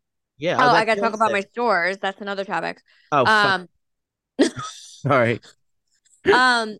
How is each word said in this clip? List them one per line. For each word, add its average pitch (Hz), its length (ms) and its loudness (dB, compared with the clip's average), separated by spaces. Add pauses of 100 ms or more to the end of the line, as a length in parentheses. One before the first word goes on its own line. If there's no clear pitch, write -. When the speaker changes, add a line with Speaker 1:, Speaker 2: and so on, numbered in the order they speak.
(380)
Speaker 1:
Yeah, 165 220 -4
Speaker 2:
Oh, 254 100 4
Speaker 1:
oh, 233 60 4
Speaker 2:
I 220 100 2
Speaker 1:
that's - 0 -
Speaker 2:
gotta 214 140 0
Speaker 1:
peel 208 40 -4
Speaker 2:
talk 226 100 -2
Speaker 1:
and - 20 -8
Speaker 2:
about 214 160 0
my 202 100 -2
Speaker 1:
stick. - 0 -
Speaker 2:
stores. 196 580 -2
That's 196 220 -8
another 202 240 -8
topic. 170 360 -8 (300)
Speaker 1:
Oh, 143 160 4
fuck. 208 300 2
Speaker 2:
Um, 180 120 -12 (680)
<laughs> 302 100 2 (120)
Speaker 1:
Sorry. 120 800 -2 (920)
Speaker 2:
Um, 240 480 0